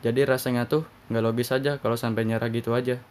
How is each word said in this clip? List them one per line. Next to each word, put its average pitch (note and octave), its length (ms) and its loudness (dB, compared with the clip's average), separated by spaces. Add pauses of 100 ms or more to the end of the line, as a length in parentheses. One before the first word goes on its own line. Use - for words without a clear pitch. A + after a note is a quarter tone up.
Jadi A#2 240 0
rasanya B2+ 420 0
tuh D#3 160 0 (240)
nggak A2+ 160 0
logis A#2 300 0
aja C3+ 260 0
kalau A#2 160 0
sampai A2+ 320 -2
nyerah A2+ 240 0
gitu A#2 240 0
aja. B2 240 0 (100)